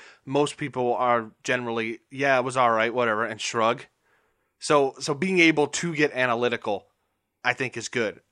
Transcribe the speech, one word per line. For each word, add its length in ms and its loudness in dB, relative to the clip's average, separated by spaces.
Most 320 0
people 360 -2
are 360 0
generally, 580 -4
"Yeah, 280 0
it 60 0
was 140 -6
all 120 4
right, 220 2
whatever," 320 0
and 160 -8
shrug. 440 0
So, 380 2
so 140 -4
being 240 -2
able 300 4
to 260 -6
get 180 0
analytical, 760 -2
I 120 0
think, 240 -8
is 100 -8
good. 320 -4